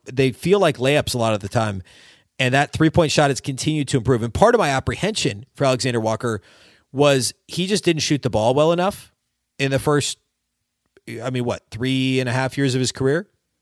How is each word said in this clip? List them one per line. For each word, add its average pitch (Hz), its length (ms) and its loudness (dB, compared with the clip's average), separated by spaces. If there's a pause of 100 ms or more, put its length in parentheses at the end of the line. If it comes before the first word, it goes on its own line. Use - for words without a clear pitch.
they 131 260 0
feel 185 280 2
like 151 180 2
layups 135 360 0
a 127 40 -4
lot 113 160 2
of 104 60 -2
the 98 100 -8
time. 104 340 -2 (540)
And 127 160 0
that 143 180 2
three-point 160 400 2
shot 147 180 4
has 131 120 -4
continued 147 480 -4
to 139 80 0
improve. 117 260 0
And 117 100 -4
part 240 220 6
of 220 40 4
my 160 100 2
apprehension 131 760 -4 (100)
for 139 100 -2
Alexander 127 340 0
Walker 110 420 -4 (500)
was 135 420 2 (140)
he 180 200 -4
just 202 160 -2
didn't 160 180 2
shoot 147 200 0
the 127 80 -2
ball 110 240 2
well 151 180 4
enough 175 400 -2 (480)
in 139 120 -2
the 135 80 0
first, 147 380 0 (1040)
I 127 80 -6
mean, 127 140 -4
what, 113 260 -6
three 131 500 -2
and 127 100 -2
a - 20 -4
half 131 260 -2
years 139 180 0
of 131 40 0
his 127 120 -2
career? 143 360 -2 (340)